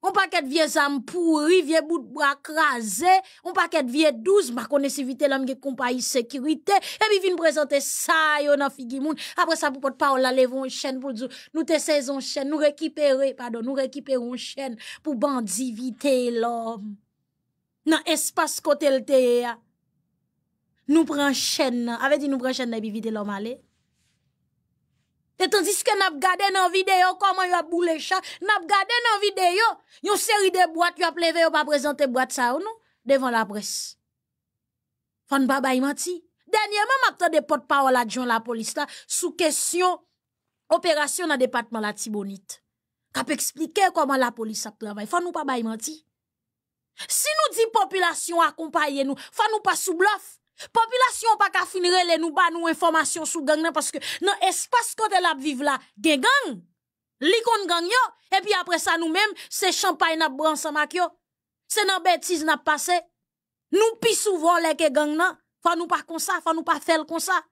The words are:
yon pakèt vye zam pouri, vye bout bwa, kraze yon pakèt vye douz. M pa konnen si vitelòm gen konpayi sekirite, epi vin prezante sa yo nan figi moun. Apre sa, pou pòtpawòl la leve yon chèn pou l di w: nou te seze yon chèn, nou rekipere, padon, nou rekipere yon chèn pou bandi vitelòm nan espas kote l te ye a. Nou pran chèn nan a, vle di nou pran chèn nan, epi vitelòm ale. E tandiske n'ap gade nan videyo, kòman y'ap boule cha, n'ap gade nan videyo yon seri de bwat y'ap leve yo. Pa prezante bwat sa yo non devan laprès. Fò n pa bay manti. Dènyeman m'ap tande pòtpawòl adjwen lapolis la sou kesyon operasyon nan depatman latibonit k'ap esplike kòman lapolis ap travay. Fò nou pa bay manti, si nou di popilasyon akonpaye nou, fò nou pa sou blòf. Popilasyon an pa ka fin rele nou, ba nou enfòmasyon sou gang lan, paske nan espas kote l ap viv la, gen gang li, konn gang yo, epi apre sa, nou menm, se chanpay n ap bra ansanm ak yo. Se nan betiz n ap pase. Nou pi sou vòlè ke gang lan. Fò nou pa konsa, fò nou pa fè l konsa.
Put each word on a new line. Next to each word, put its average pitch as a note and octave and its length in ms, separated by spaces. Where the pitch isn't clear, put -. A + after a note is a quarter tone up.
yon F#4 120
pakèt F4+ 360
vye D#4 160
zam C#4+ 300
pouri, E4 560
vye D#4 240
bout D#4+ 240
bwa, C#4 220
kraze C#4+ 680
yon E4+ 100
pakèt E4+ 340
vye D4+ 240
douz. D4 380
M A#3 80
pa - 120
konnen C#4 220
si C#4 140
vitelòm C4+ 420
gen C4+ 140
konpayi B3+ 420
sekirite, C#4 720
epi G#4+ 240
vin F4+ 160
prezante D4+ 480
sa D#4 560
yo D4 160
nan C#4 160
figi C4 260
moun. D4+ 180
Apre E4 180
sa, D4+ 160
pou C4+ 140
pòtpawòl C4+ 400
la B3+ 80
leve B3+ 240
yon C4 140
chèn C4 280
pou C4+ 140
l - 20
di A#3+ 80
w: B3+ 60
nou D#4+ 140
te D#4+ 120
seze D4 300
yon C#4 100
chèn, C#4 300
nou D4+ 120
rekipere, D4 760
padon, A#3 260
nou C4+ 140
rekipere C4 420
yon A#3+ 160
chèn C4 400
pou D4+ 80
bandi B3 640
vitelòm A#3 1120
nan D#4 180
espas - 580
kote D4 260
l C4 160
te C#4 120
ye A#3+ 320
a. A3+ 60
Nou D#4+ 140
pran C#4+ 280
chèn B3 520
nan A#3 140
a, C4+ 80
vle D4 100
di C#4 120
nou C4 120
pran B3+ 140
chèn B3 140
nan, A3+ 100
epi A3 140
vitelòm A3 380
ale. G#3+ 240
E F#4 80
tandiske G4+ 480
n'ap F#4 240
gade F#4 320
nan F#4 200
videyo, F#4 440
kòman F#4 320
y'ap E4+ 200
boule E4 320
cha, F#4+ 180
n'ap G4 240
gade G4+ 360
nan G#4 160
videyo G4 460
yon G4+ 140
seri G4+ 340
de F4+ 200
bwat E4+ 280
y'ap E4+ 160
leve E4 240
yo. E4 120
Pa D4+ 120
prezante C#4+ 400
bwat B3+ 280
sa B3 180
yo D4+ 100
non A4 160
devan B3+ 280
laprès. G#3 600
Fò C#4 140
n C4 100
pa C#4 140
bay C4 180
manti. D4+ 380
Dènyeman G#4+ 500
m'ap G4 160
tande E4 300
pòtpawòl C#4 540
adjwen B3 260
lapolis A3+ 480
la D4 80
sou - 320
kesyon F4 580
operasyon D#4+ 560
nan C4 80
depatman A#3 440
latibonit G#3 760
k'ap C4 200
esplike D#4+ 640
kòman C#4 240
lapolis A3+ 480
ap G#3 120
travay. G#3 280
Fò F4 120
nou F4 140
pa D#4 140
bay B3 160
manti, A3+ 300
si - 300
nou C#5+ 180
di A4+ 160
popilasyon F4+ 760
akonpaye D4 640
nou, C#4 80
fò - 340
nou A4 140
pa F#4 140
sou F4 200
blòf. G4 440
Popilasyon A#4 640
an G#4 60
pa G4 100
ka F#4 160
fin F4+ 180
rele F4 360
nou, E4 140
ba F4 200
nou E4 160
enfòmasyon D#4+ 560
sou E4 200
gang D4+ 180
lan, D#4+ 100
paske D4+ 280
nan G4+ 240
espas - 520
kote G#4 200
l F4+ 120
ap C#4+ 120
viv C#4 240
la, C4+ 120
gen C#4+ 240
gang A#4+ 300
li, F#4+ 240
konn G#4 240
gang E4+ 160
yo, B4 160
epi G4 240
apre F4 240
sa, E4+ 160
nou E4 140
menm, G4+ 240
se - 280
chanpay E4 440
n D#4+ 80
ap C#4 100
bra D#4 160
ansanm D4+ 280
ak D4 180
yo. F4 100
Se G#4 180
nan F#4 160
betiz F4 400
n D#4 80
ap D4 140
pase. D#4+ 320
Nou A4 300
pi A4+ 160
sou F#4 240
vòlè E4 340
ke D#4+ 160
gang D4+ 240
lan. F4 220
Fò E4+ 160
nou E4+ 100
pa D#4+ 160
konsa, E4 380
fò E4 100
nou D#4+ 140
pa E4 160
fè E4 160
l D#4 100
konsa. E4 300